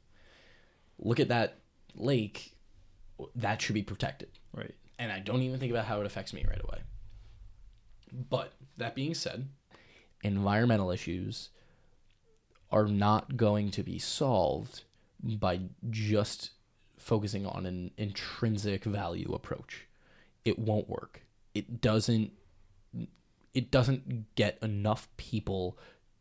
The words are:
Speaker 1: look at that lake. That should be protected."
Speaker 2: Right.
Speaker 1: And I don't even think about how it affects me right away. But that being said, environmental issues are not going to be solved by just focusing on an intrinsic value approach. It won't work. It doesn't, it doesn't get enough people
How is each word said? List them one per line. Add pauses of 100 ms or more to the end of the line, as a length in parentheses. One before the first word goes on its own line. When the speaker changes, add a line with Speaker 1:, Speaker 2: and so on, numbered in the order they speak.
(1000)
Speaker 1:
look
at
that (360)
lake. (800)
That
should
be
protected." (240)
Speaker 2:
Right. (240)
Speaker 1:
And
I
don't
even
think
about
how
it
affects
me
right
away. (1300)
But (240)
that
being
said, (760)
environmental
issues (1200)
are
not
going
to
be
solved (400)
by (300)
just (480)
focusing
on
an
intrinsic
value
approach. (580)
It
won't
work. (320)
It
doesn't, (1200)
it
doesn't
get
enough
people (420)